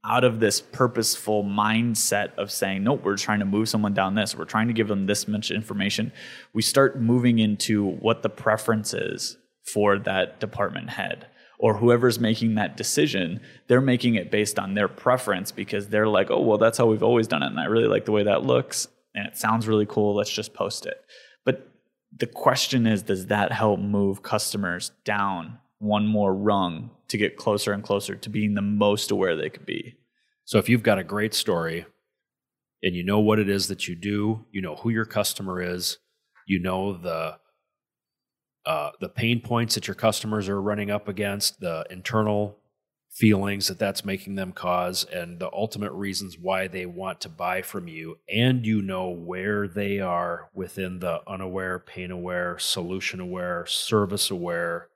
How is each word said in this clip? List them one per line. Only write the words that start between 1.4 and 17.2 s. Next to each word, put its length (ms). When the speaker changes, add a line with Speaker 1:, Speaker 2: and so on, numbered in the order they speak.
Speaker 1:
mindset 920
of 160
saying, 320
"Nope, 200
we're 120
trying 240
to 40
move 240
someone 260
down 200
this. 220
We're 80
trying 240
to 40
give 140
them 200
this 200
much 240
information." 640
We 80
start 380
moving 400
into 440
what 380
the 80
preference 640
is 420
for 240
that 400
department 520
head 360
or 200
whoever's 420
making 340
that 220
decision. 640
They're 140
making 340
it 160
based 300
on 140
their 140
preference 640
because 380
they're 180
like, 240
"Oh, 100
well, 180
that's 200
how 80
we've 160
always 240